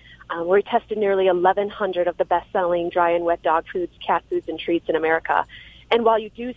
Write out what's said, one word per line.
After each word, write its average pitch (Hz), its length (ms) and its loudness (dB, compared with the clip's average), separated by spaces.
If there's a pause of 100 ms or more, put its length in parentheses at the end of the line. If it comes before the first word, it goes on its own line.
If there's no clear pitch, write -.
(300)
um, 170 160 -6
where 185 120 4
we 202 40 4
tested 220 360 -4
nearly 196 280 2
eleven 185 420 2
hundred 185 400 -2
of 170 80 -4
the 185 80 0
best-selling 175 680 -2
dry 170 200 2
and 170 140 0
wet 170 180 0
dog 165 300 0
foods, 180 200 -4 (120)
cat 170 240 0
foods, 175 200 -4
and 160 100 -8
treats 170 300 -4
in 165 80 0
America. 160 480 0 (480)
And 233 120 4
while 226 140 4
you 220 120 -8
do 240 260 -10